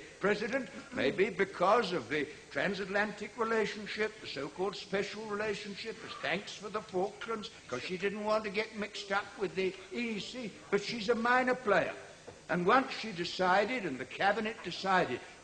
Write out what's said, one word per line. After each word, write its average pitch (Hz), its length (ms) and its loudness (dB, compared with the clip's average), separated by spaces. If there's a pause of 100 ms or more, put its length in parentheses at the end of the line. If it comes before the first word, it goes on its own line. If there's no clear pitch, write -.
(180)
President, 208 500 0 (240)
maybe 143 380 4
because 190 640 4
of 123 180 -2
the 147 160 0 (240)
transatlantic 196 880 -2
relationship, 214 840 -2
the - 60 -12
so-called 165 500 -4
special 202 500 -4
relationship, 208 800 -6
as 131 160 -10
thanks 156 320 -2
for 202 160 -12
the 208 140 -4
Falklands, 202 680 -4 (200)
'cause 127 140 -4
she 180 140 -4
didn't 202 280 -2
want 214 200 2
to 214 60 -4
get 220 260 -4
mixed 208 340 -6
up 202 140 2 (140)
with 175 160 -2
the 185 180 0 (220)
E 233 220 -2
E 190 40 -4
C, 233 320 -8 (180)
but 202 120 4
she's 220 260 -2
a 240 60 6
minor 247 400 4
player. 185 400 4 (560)
And 175 160 2
once 254 260 6
she 220 200 -6
decided, 190 720 2
and 135 140 -2
the 127 60 -6
Cabinet 214 580 0
decided, 170 580 2 (240)